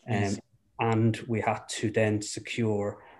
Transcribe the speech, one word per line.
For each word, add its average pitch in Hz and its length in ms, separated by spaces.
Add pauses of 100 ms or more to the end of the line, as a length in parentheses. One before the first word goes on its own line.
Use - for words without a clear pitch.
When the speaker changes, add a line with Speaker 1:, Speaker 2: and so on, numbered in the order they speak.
Speaker 1:
Um, 104 140
Speaker 2:
Yes. 101 180 (380)
Speaker 1:
and 113 400 (100)
we 110 140
had - 260
to - 220
then 107 320
secure 107 840 (160)